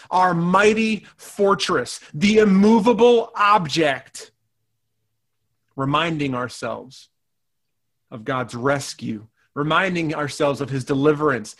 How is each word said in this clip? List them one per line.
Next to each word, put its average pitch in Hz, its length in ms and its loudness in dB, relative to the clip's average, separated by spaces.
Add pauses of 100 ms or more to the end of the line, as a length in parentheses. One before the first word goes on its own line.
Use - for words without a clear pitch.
(100)
our 180 240 2
mighty 208 720 0 (100)
fortress, 190 840 -2 (120)
the 202 260 2
immovable 214 960 4
object, 160 960 0 (1400)
reminding 147 580 -2
ourselves 123 720 -10 (1040)
of 110 140 -16
God's 127 320 -6
rescue, 120 720 -6 (260)
reminding 165 580 -2
ourselves 143 480 -4
of 131 100 -8
his 135 140 -6
deliverance, 143 760 0